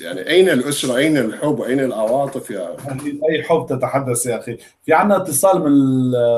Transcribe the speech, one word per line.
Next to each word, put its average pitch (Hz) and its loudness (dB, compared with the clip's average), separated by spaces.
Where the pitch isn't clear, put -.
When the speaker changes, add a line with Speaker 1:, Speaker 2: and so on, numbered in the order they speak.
Speaker 1:
يعني - -10
أين 180 4
الأسرة؟ 131 -2
أين 151 2
الحب؟ 123 -2
أين 123 -2
العواطف 123 -2
يا 87 -8
أخي؟ 127 -14
Speaker 2:
يعني 139 -8
أي 156 0
حب 160 0
تتحدث 127 -2
يا 113 -2
أخي؟ 117 -10
في 156 2
عنا 202 4
اتصال 185 2
من 151 0
ال-، 131 4